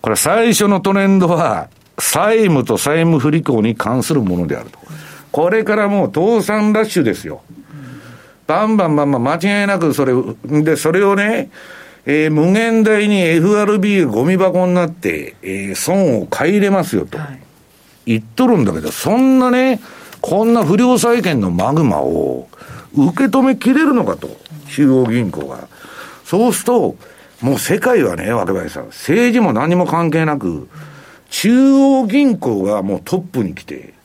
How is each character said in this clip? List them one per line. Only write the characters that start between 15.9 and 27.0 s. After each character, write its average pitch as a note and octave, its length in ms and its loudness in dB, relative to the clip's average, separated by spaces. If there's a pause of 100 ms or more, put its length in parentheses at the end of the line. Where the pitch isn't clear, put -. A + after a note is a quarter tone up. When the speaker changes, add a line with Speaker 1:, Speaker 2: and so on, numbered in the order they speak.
Speaker 1:
を E2+ 60 -8
買 D3+ 240 -2
い - 40 0
入 G#3 60 2
れ G3 100 2
ま F#3+ 140 0
す - 120 -4
よ - 100 -2
と。 - 120 -12
Speaker 2:
は D#3 60 -8
い。 C3+ 160 -16 (680)
Speaker 1:
言 A2+ 140 0
っ A2 40 -20 (120)
と B3+ 100 2
る A3+ 120 4
ん B2+ 60 2
だ F#2+ 80 0
け D#2+ 80 -6
ど、 D#2 120 -10
そ G3+ 240 -2
ん C4 220 4
な B3+ 120 2
ね、 B3+ 300 0 (400)
こ G3+ 240 0
ん A#3 80 2
な A3+ 120 2
不 G3 160 2
良 B3 180 4
債 A#3+ 240 2
権 D3+ 180 -2
の F#2 100 -2
マ F#2+ 220 0
グ D#3+ 120 2
マ F2+ 140 2
を C#2 500 -4 (480)
受 C4 200 2
け C4+ 80 0
止 C4 180 2
め C4 140 2
き C4 160 0
れ D4 100 2
る D4+ 120 2
の A3 100 0
か F#2 120 -4
と、 - 120 -12 (420)
中 C#3 200 2
央 B2+ 160 4
銀 A2+ 240 -2
行 C#2+ 180 -10
が。 - 200 -16 (560)
そ A3 240 2
う G#3 40 0
す - 80 -4
る - 60 -6
と、 A3+ 300 0 (440)